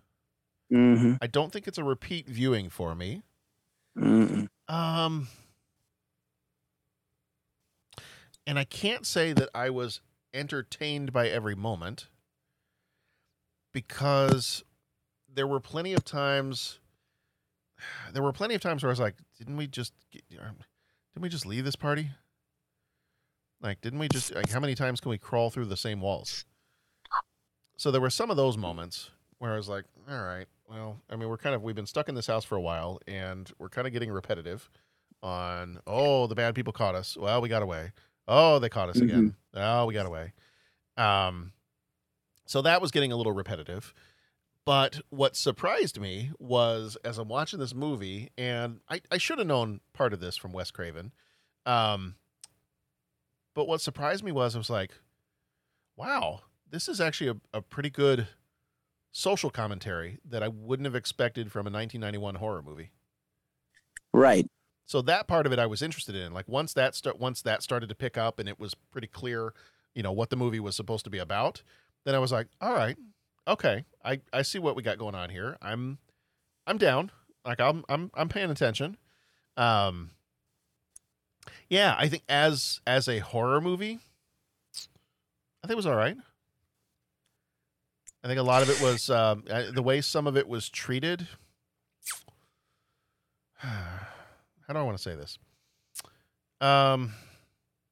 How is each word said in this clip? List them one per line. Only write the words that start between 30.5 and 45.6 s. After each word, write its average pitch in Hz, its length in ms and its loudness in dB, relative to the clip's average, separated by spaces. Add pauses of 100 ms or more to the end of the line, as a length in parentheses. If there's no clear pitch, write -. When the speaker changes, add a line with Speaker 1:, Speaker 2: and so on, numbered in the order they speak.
Speaker 2:
well, 110 320 -12 (100)
I 113 60 -12
mean, 113 140 -6
we're 113 80 -4
kind 143 180 -2
of, 110 60 -2
we've 110 140 -6
been 101 100 -8
stuck 151 240 -4
in 139 60 -6
this 117 120 -6
house 113 160 0
for - 120 -4
a 95 60 -2
while, 85 440 -4
and 92 440 -10 (100)
we're 92 100 -12
kinda 127 220 -6
getting 117 200 -4
repetitive 92 580 -6 (520)
on, 87 640 -6
oh, 131 420 2
the 107 80 -6
bad 117 200 0
people 117 180 -4
caught 98 220 0
us. 92 220 -6
Well, 104 240 2
we 117 80 -2
got 110 120 0
away. 87 300 -6 (360)
Oh, 147 320 10
they 120 100 2
caught 95 200 -2
us 95 80 -2
again. 113 380 6 (200)
Speaker 1:
Mm-hmm. 98 60 -6
Speaker 2:
Oh, 117 240 4
we 113 80 0
got 104 120 0
away." 85 280 -8 (640)
Um, 92 540 2 (920)
so 139 160 -2
that 170 200 4
was 147 100 -2
getting 139 200 2
a 120 60 -2
little 110 140 0
repetitive. 92 640 -8 (720)
But 139 440 4
what 135 260 2
surprised 175 640 0